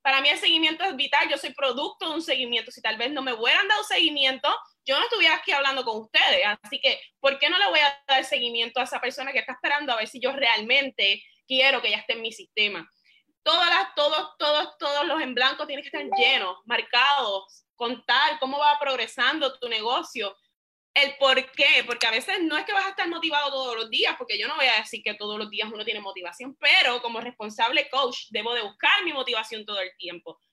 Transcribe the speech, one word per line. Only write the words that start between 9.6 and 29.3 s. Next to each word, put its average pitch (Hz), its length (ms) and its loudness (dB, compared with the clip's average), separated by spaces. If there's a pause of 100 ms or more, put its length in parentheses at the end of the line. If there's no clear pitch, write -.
a 233 40 0
ver 214 120 -4
si 247 120 -16
yo 247 120 0
realmente 233 920 2 (240)
quiero 262 340 4
que 311 80 0
ya 208 80 -2
esté - 140 -4
en 233 100 -6
mi 226 100 -8
sistema? 202 560 -4 (540)
Todas 339 260 4
las, 381 280 2
todos, 302 420 0
todos, 302 400 0
todos 285 280 0
los 311 140 -2
en 254 140 -4
blanco 269 320 0
tienen 285 160 -8
que - 140 -10
estar 285 80 -6 (120)
llenos, 220 480 2
marcados, 233 1000 0 (120)
contar 247 600 0
cómo 269 200 -2
va 294 220 4
progresando 262 800 -2
tu 247 100 -8
negocio. 233 680 -4 (580)
El 277 220 4
por 262 360 4
qué, 285 340 4
porque 233 200 -2
a 226 40 2
veces 349 320 -2
no 311 140 0
es 349 100 -2
que 427 80 -4
vas 392 100 2
a 392 60 -4
estar 381 180 -4
motivado 311 420 -2
todos 262 240 -4
los 226 160 -6
días, 320 280 0
porque 220 200 -6
yo 208 80 -4
no 294 100 -4
voy 285 100 2
a 233 100 4
decir 220 260 -6
que 214 120 -4
todos 208 240 -8
los 208 100 -6
días 208 240 -6
uno 214 140 -10
tiene 214 140 -4
motivación, 190 600 -12
pero 285 400 4
como 233 180 -6
responsable 233 720 -2
coach 254 400 -2
debo 220 260 -4
de 233 60 -2
buscar 269 420 0
mi 339 120 -4
motivación 226 500 -6